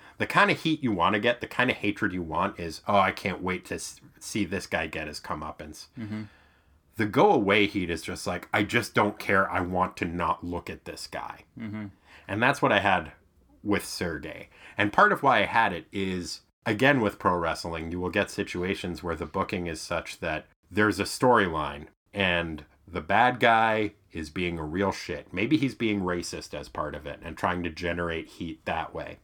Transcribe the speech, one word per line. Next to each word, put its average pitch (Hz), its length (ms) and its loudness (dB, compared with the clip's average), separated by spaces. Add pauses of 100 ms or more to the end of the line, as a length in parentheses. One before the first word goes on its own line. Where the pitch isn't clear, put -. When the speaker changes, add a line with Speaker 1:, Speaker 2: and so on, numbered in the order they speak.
(180)
Speaker 1:
The - 100 -2
kind 196 240 6
of - 100 -2
heat 156 220 0
you 120 80 2
want 90 220 4
to 104 80 2
get, 120 180 2
the - 80 -8
kind 123 240 0
of - 60 -4
hatred 101 340 -2
you 90 100 -4
want 85 380 -2
is, 82 300 -8
"Oh, 104 80 4
I 95 160 6
can't - 280 -6
wait 90 260 -4
to - 80 -6
s-, - 260 -12 (180)
see - 240 -4
this 90 240 -4
guy 82 200 -2
get 78 200 -8
his 76 140 -12
comeuppance." 78 640 -10 (120)
Speaker 2:
Mm-hmm. 107 260 -8 (760)
Speaker 1:
The 110 80 2
go 139 260 6
away 104 360 6
heat 90 220 -2
is 82 120 -4
just - 260 -8
like, 90 260 -6
"I 107 100 2
just 107 300 0
don't 104 240 2
care. 95 320 2
I 92 120 0
want 90 360 0
to 101 80 -2
not 85 380 -2
look 87 260 -6
at 78 140 -12
this - 240 -12
guy." - 380 -10 (120)
Speaker 2:
Mm-hmm. 107 280 -8 (420)
Speaker 1:
And 101 160 0
that's 139 180 4
what 127 120 6
I 101 60 6
had 92 340 2 (500)
with 101 220 0
Sergei. 82 640 -6 (280)
And 101 140 0
part 190 220 6
of - 100 -2
why 127 160 6
I 95 60 4
had 107 260 4
it 85 220 -6
is, 92 480 -4 (240)
again, 127 340 4
with 104 180 2
pro 90 200 2
wrestling, 82 520 -4
you 90 120 -4
will 90 80 -4
get 101 200 0
situations 92 720 -4
where 85 140 -4
the 78 100 -6
booking 92 420 -4
is 78 120 -8
such - 400 -8
that 80 260 -6 (240)
there's 101 300 2
a 98 60 0
storyline 80 800 2 (280)
and 85 520 0 (220)
the 87 140 -6
bad 113 380 4
guy 113 540 4 (180)
is 78 180 -8
being 87 300 -4
a 78 40 -6
real 92 280 0
shit. - 420 -8
Maybe 120 240 0
he's 123 180 -2
being 104 260 0
racist 87 520 -6
as 73 160 -10
part 76 260 -6
of 73 100 -12
it 73 180 -10
and 82 140 -12
trying 90 260 0
to 85 60 -4
generate 82 580 -4
heat - 380 -12
that 80 280 -6
way. 78 300 -10